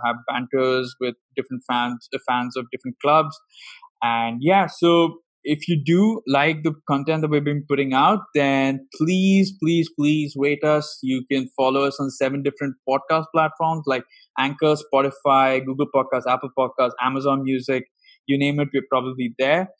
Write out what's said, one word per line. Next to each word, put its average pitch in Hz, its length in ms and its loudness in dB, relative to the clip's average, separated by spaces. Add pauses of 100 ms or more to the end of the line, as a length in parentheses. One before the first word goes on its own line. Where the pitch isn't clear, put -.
have 117 100 0 (140)
banters 127 720 -2
with 123 140 -4 (200)
different 127 340 -8
fans, 123 460 -4
uh, 131 120 -6
fans 123 280 -2
of 127 160 -6
different 127 320 -10
clubs. 147 340 2 (640)
And 117 380 -2
yeah, 180 280 2
so 170 500 2 (260)
if 147 240 -4
you 165 160 0
do 196 440 2
like 151 360 0
the 156 100 -2 (160)
content 147 320 0
that 156 80 -2
we've 147 140 0
been 147 260 -4
putting 139 240 0
out, 170 260 4 (140)
then 135 600 0
please, 190 680 2
please, 160 360 2
please 147 400 0
rate 143 260 0
us. 151 400 0
You 131 280 -2
can 131 240 -2
follow 135 260 2
us 139 180 0
on 139 100 -2
seven 139 320 -2
different 139 340 -4 (140)
podcast 156 440 0
platforms 160 520 0
like 131 180 0 (360)
Anchor, 147 360 2
Spotify, 135 880 2
Google 135 300 -2
Podcasts, 127 340 0
Apple 127 300 -2
Podcasts, 123 340 0 (100)
Amazon 135 420 0
Music, 131 420 -2 (420)
you 139 100 0
name 143 220 0
it, 143 140 -2
we're 131 160 -2
probably 127 500 -2
there. 160 300 2 (100)